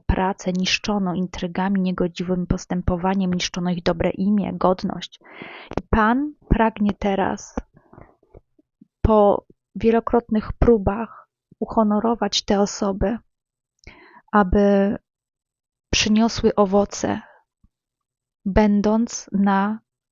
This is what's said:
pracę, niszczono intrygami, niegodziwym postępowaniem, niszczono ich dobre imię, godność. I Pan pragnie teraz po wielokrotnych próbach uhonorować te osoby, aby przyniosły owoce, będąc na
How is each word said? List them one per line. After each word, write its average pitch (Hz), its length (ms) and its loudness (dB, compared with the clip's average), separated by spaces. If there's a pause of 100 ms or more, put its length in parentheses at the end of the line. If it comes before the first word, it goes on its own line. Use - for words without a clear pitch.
pracę, 185 460 0
niszczono 185 640 -2
intrygami, 185 680 -4
niegodziwym 180 680 -4
postępowaniem, 180 840 -2
niszczono 180 360 -4
ich 175 140 -4
dobre 175 260 -2
imię, 190 440 -2
godność. 180 680 -2 (600)
I - 100 -20
Pan 240 440 2 (160)
pragnie 208 500 2
teraz - 560 -2 (1500)
po 208 440 4 (300)
wielokrotnych 226 760 0
próbach 220 760 0 (300)
uhonorować 214 840 0
te 202 160 2
osoby, 202 560 -2 (1120)
aby 202 680 4 (920)
przyniosły 220 680 0
owoce, 202 680 0 (1200)
będąc 214 840 2
na 196 480 0 (320)